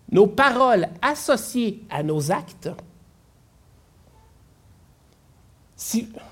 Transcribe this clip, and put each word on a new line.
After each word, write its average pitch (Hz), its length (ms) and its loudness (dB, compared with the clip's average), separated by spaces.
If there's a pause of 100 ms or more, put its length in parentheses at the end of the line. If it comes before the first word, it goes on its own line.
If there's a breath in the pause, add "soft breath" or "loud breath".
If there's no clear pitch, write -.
(140)
nos 202 140 8
paroles 247 600 2 (120)
associées 254 880 -2
à 147 140 -6
nos 151 300 -2
actes. - 360 -8 (3000)
Si, - 320 -4 (220 loud breath)